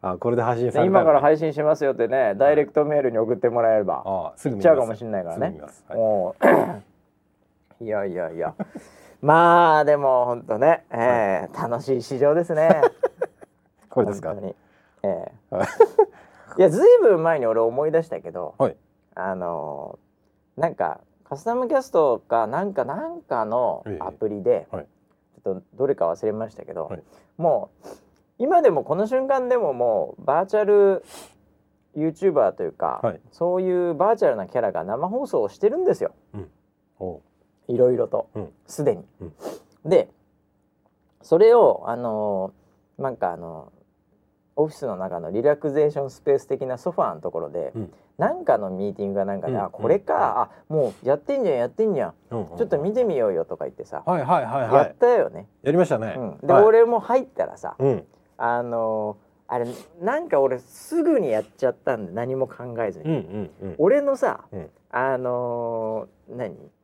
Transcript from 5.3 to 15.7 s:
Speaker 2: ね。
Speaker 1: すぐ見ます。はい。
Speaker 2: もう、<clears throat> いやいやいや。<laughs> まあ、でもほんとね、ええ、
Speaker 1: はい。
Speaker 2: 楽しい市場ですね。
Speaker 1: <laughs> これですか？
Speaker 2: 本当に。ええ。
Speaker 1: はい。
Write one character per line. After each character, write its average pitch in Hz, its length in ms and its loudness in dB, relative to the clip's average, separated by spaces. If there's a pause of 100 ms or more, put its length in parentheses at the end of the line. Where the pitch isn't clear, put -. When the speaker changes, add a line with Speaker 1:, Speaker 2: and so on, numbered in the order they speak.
Speaker 2:
ね。 127 100 -4
Speaker 1:
す 190 40 -6
ぐ 165 40 -14
見 73 60 -18
ま 73 80 -18
す。 - 180 -20
は - 80 -12
い。 - 20 -4
Speaker 2:
も 104 440 0
う、 - 20 -2
<clears throat> - 80 6 (1300)
い 113 40 -10
や 104 180 -4
い 92 80 -6
や 85 180 -6
い 82 60 -12
や。 78 160 -4 (340)
<laughs> - 340 -20
ま 165 580 6
あ、 151 60 4
で 147 120 4
も 131 280 2
ほ 120 100 -2
ん 117 80 -12
と 113 160 -4
ね、 151 320 4
え 113 600 2
え、 - 60 -14
Speaker 1:
は 156 100 -6
い。 120 40 -4
Speaker 2:
楽 120 120 -4
し 135 140 0
い 117 40 -4
市 131 180 -8
場 143 160 4
で 170 80 2
す 170 100 -4
ね。 156 280 4 (520)
Speaker 1:
<laughs> - 560 -20
こ 131 120 0
れ 101 60 2
で 104 60 -4
す 101 80 -10
か？ 80 120 -6
Speaker 2:
本 98 80 -10
当 101 60 -12
に。 - 80 -12 (480)
え 101 40 -2
え。 87 240 -6 (240)
Speaker 1:
は 92 80 0
い。 - 40 -2 (880)